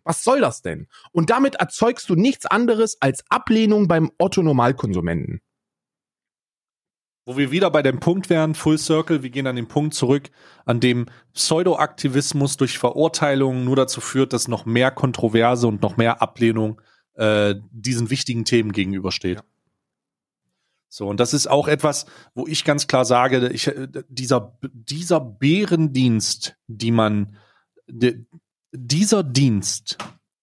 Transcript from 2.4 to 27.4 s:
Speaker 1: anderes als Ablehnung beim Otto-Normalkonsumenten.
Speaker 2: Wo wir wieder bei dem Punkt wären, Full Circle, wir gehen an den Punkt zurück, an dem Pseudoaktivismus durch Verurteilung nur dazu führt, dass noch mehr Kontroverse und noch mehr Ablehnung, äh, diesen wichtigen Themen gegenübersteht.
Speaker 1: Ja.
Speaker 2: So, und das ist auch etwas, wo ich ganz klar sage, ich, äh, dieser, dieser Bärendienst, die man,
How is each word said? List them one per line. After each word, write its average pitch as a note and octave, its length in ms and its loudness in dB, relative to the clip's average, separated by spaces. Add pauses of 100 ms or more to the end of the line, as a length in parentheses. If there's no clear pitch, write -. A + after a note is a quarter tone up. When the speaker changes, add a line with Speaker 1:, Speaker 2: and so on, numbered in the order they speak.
Speaker 1:
anderes A3+ 560 0
als C3+ 280 -2
Ablehnung A3 580 2
beim D#3+ 300 2
Otto-Normalkonsumenten. A#2+ 1200 0 (1900)
Speaker 2:
Wo B2+ 120 -10
wir C#3 140 0
wieder F3+ 200 2
bei D3+ 100 2
dem C3 180 2
Punkt F3+ 300 0
wären, D#3 240 2
Full D#3 240 2
Circle, D#3 460 0
wir C3 60 -10
gehen C3+ 180 -4
an B2+ 80 -4
den A#2 120 -6
Punkt D3+ 260 -2
zurück, C#3 360 0 (360)
an A#2+ 140 0
dem A#2+ 280 2 (260)
Pseudoaktivismus D3 1200 -2
durch C3 200 -2
Verurteilung C3+ 880 0
nur B2+ 100 0
dazu C3 240 0
führt, C3 320 -2
dass A#2+ 160 -2
noch A#2 180 -4
mehr B2 260 2
Kontroverse A#2+ 760 2
und G#2 140 -2
noch G2+ 160 -2
mehr A#2 240 2
Ablehnung, A2+ 600 -2 (340)
äh, G#2 400 2 (160)
diesen A#2 380 -4
wichtigen A#2 360 -4
Themen A2 260 0
gegenübersteht. F#2+ 640 -4
Speaker 1:
Ja. - 60 -18 (1400)
Speaker 2:
So, G2+ 220 -8
und G#2 100 -2
das A#2+ 140 2
ist C#3+ 140 0
auch C#3 200 2
etwas, D3 380 0 (280)
wo B2+ 140 -8
ich D#3 160 -4
ganz C#3+ 240 0
klar E3 160 4
sage, B2 460 4
ich, - 180 -4
äh, C3 200 -6 (200)
dieser, B2 500 -2 (140)
dieser D#3+ 480 -2
Bärendienst, C3+ 1400 0 (120)
die A2+ 240 -4
man, G#2+ 440 2 (520)